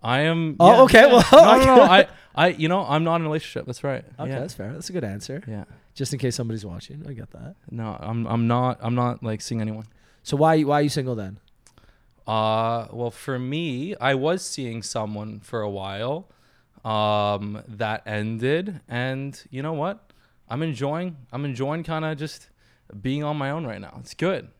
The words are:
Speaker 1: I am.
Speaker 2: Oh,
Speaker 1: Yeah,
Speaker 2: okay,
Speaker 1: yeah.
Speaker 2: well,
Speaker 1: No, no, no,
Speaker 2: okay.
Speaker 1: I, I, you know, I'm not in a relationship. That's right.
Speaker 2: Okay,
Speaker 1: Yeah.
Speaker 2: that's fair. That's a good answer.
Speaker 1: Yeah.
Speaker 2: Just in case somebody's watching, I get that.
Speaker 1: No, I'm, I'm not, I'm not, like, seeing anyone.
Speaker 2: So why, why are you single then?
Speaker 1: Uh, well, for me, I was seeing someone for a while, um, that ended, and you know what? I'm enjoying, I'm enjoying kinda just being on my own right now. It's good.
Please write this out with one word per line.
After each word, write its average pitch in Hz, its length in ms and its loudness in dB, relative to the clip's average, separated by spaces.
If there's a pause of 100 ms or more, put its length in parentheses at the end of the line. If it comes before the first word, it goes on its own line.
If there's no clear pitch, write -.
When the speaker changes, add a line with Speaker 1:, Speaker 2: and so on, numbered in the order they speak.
Speaker 1:
I 123 180 -2
am. 160 380 -2
Speaker 2:
Oh, 175 140 10
Speaker 1:
Yeah, 233 80 10
Speaker 2:
okay, 247 260 10
Speaker 1:
yeah. 240 60 8
Speaker 2:
well, 226 180 8
Speaker 1:
No, 262 340 10
no, 262 120 8
no, 269 60 12
Speaker 2:
okay. 226 100 6
Speaker 1:
I, 196 140 6 (280)
I, 156 140 4
you 156 180 -2
know, 180 180 0
I'm 156 200 0
not 165 120 0
in 165 40 -2
a 160 40 -4
relationship. - 420 -6
That's 123 180 -12
right. 127 180 -6 (160)
Speaker 2:
Okay, 143 120 -8
Speaker 1:
Yeah. 135 80 -6
Speaker 2:
that's 151 160 -10
fair. 104 180 -12
That's 165 160 -14
a 185 40 -14
good 160 120 -6
answer. 107 420 -10
Speaker 1:
Yeah. 104 160 -10 (300)
Speaker 2:
Just - 180 -8
in 135 80 -6
case 123 160 -2
somebody's 113 300 -8
watching, 104 420 -16
I 143 60 -14
get 107 180 -16
that. 143 240 -18 (160)
Speaker 1:
No, 113 300 -10
I'm, 113 260 -6
I'm 117 200 0
not, 123 340 0
I'm 117 140 -4
not, 123 280 -2
like, 110 160 -8
seeing 113 220 -8
anyone. 110 240 -8 (380)
Speaker 2:
So - 120 -6
why, 156 280 4
why 143 160 0
are - 20 2
you 147 80 0
single 127 260 -6
then? 98 220 -12 (880)
Speaker 1:
Uh, 110 640 -2
well, 117 200 -8
for 131 280 -10
me, 147 600 -8
I 135 140 0
was 160 280 -2
seeing 120 400 -10
someone 107 560 -8
for 113 220 -8
a 104 80 -6
while, 101 580 -8 (560)
um, 104 840 -2
that 110 380 -8
ended, 117 840 -4
and 131 520 -8 (100)
you 131 100 -10
know 160 120 -6
what? 175 380 -8 (380)
I'm 123 140 -6
enjoying, 156 520 -6 (160)
I'm 135 140 -8
enjoying 139 380 -6
kinda 160 320 -6
just - 340 -14 (520)
being 139 220 -4
on 151 120 -4
my 139 140 -6
own 156 160 -8
right 104 160 -10
now. - 180 -18
It's - 140 -20
good. 165 340 -4 (120)